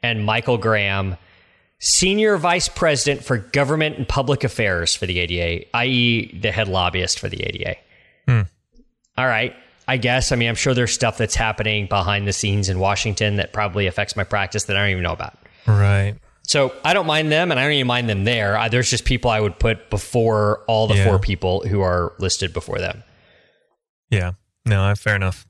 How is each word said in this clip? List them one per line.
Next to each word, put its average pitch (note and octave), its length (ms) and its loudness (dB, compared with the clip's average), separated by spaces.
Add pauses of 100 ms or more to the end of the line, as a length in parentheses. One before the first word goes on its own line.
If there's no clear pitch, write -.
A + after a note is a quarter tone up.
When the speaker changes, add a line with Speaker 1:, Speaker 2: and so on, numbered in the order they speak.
Speaker 1:
and A2+ 220 -2
Michael A2+ 320 0
Graham, G2 600 0 (640)
senior G3+ 580 2
vice E3+ 300 0
president D3 560 0
for B2 140 0
government D3 600 -2
and C3 100 -4
public C#3 360 0
affairs F#2+ 520 0
for - 100 -6
the F2+ 140 -2
A F2 80 0
D F2 140 -2
A, E2+ 320 -4
i A#2+ 120 0
e A#2+ 540 2
the G#2 120 -2
head G#2+ 160 -2
lobbyist F2+ 520 0
for - 100 -8
the F2+ 140 -8
A - 80 -6
D - 140 -8
A. - 140 -6 (520)
Speaker 2:
Hmm. A#2 100 2 (760)
Speaker 1:
All B2+ 100 0
right. A#2 280 -2 (300)
I C3 120 0
guess. B2 340 0
I B2+ 60 0
mean, A#2+ 100 0
I'm A2+ 80 -2
sure C3+ 180 0
there's A#2+ 200 0
stuff A#2 240 0
that's A2 180 -2
happening G#2+ 520 -2
behind G2+ 380 0
the G2+ 60 0
scenes G2 380 0
in F#2 100 -2
Washington G2+ 560 0
that G2 160 -4
probably G2+ 360 -2
affects G2+ 280 -4
my G2+ 80 -2
practice G2+ 420 -4
that G2 120 -2
I G2+ 40 2
don't G2+ 100 0
even F#2 120 -2
know E2+ 80 -2
about. - 260 -10 (300)
Speaker 2:
Right. G2+ 480 4 (280)
Speaker 1:
So C#3 300 2 (120)
I D#3+ 80 4
don't F#3 120 2
mind D#3 260 0
them, E3+ 200 2
and C3 80 2
I C3 40 2
don't D3 100 2
even C3+ 140 2
mind A#2+ 220 0
them G2 140 0
there. G#2+ 340 2
I, A2+ 120 0
there's B2 200 2
just A#2+ 140 -2
people B2 260 2
I A2 120 2
would G2+ 180 -2
put A2 300 0
before G#2+ 760 0
all A2 200 2
the G#2+ 80 2
Speaker 2:
Yeah. F#2+ 100 4
Speaker 1:
four F#2+ 140 4
people F#2 480 0
who G2 140 0
are F2+ 360 0
listed F#2 360 -4
before - 260 -6
them. F#2 240 -8 (1040)
Speaker 2:
Yeah. F2+ 240 0 (320)
No, G2+ 180 4
I, G2+ 120 2
fair G#2 220 0
enough. F#2+ 320 -2